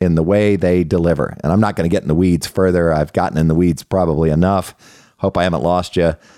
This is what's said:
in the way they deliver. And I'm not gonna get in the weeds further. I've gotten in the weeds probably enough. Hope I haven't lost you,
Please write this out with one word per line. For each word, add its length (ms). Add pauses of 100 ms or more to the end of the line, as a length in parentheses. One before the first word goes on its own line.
in 140
the 80
way 320
they 300
deliver. 580
And 100
I'm 80
not 140
gonna 140
get 140
in 60
the 60
weeds 320
further. 460
I've 200
gotten 260
in 100
the 60
weeds 280
probably 480
enough. 440 (440)
Hope 180
I 60
haven't 200
lost 340
you, 180 (240)